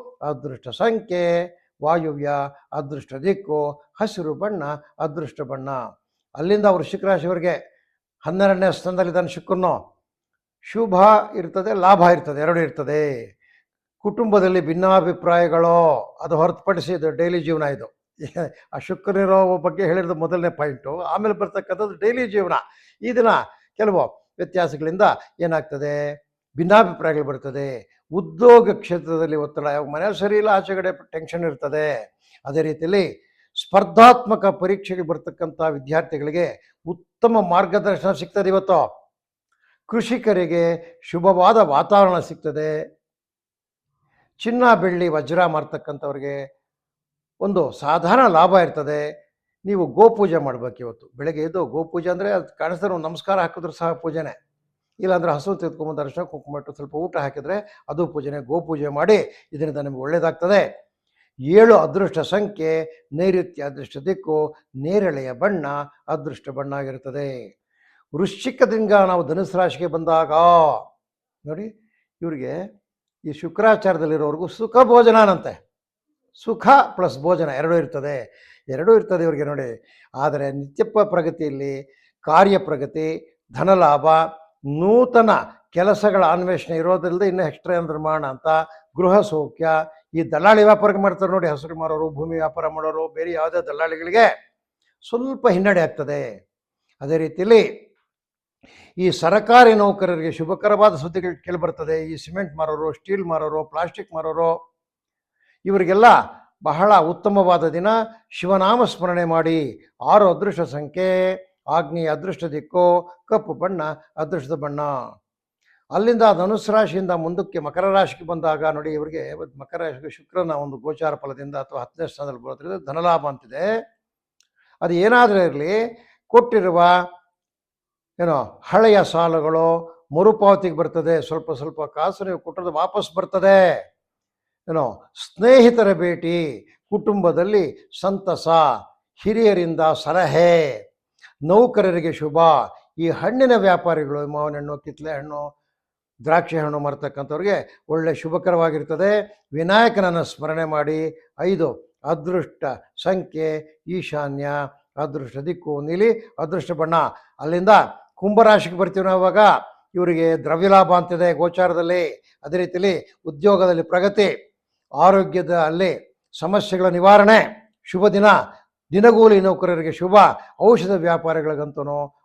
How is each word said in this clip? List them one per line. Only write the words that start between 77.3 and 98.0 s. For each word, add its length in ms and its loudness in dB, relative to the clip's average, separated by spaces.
ಎರಡೂ 260 -2
ಇರ್ತದೆ, 400 -4
ಎರಡೂ 260 4
ಇರ್ತದೆ 280 0
ಇವ್ರಿಗೆ 200 -2
ನೋಡಿ. 380 -8
ಆದರೆ 360 -4
ನಿತ್ಯ 320 -6
ಪ-, 260 2
ಪ್ರಗತಿಯಲ್ಲಿ 640 -4
ಕಾರ್ಯ 360 4
ಪ್ರಗತಿ, 800 -6
ಧನಲಾಭ, 540 4
ನೂತನ 640 2
ಕೆಲಸಗಳ 560 2
ಅನ್ವೇಷಣೆ 520 -2
ಇರೋದ್ರಿಂದ 440 -2
ಇನ್ನು 220 -2
ಎಕ್ಸ್ಟ್ರಾ 320 -6
ಏನಾದ್ರು 240 -6
ಮಾಡೋಣ 280 -4
ಅಂತ. 200 -8
ಗೃಹ 240 4
ಸೌಖ್ಯ, 460 -4
ಈ 180 -4
ದಲ್ಲಾಳಿ 320 4
ವ್ಯಾಪಾರ 340 4
ಮಾಡ್ತಾರೆ 340 -2
ನೋಡಿ, 160 -2
ಹಸುರು 320 -8
ಮಾರೋರು, 300 -4
ಭೂಮಿ 260 -8
ವ್ಯಾಪಾರ 320 -4
ಮಾಡೋರು, 400 -6
ಬೇರೆ 240 -8
ಯಾವುದೇ 300 -4
ದಲ್ಲಾಳಿಗಳಿಗೆ 640 0
ಸ್ವಲ್ಪ 380 -4
ಹಿನ್ನಡೆ 320 2
ಆಗ್ತದೆ. 420 -4
ಅದೇ 160 -4
ರೀತಿಯಲ್ಲಿ 680 2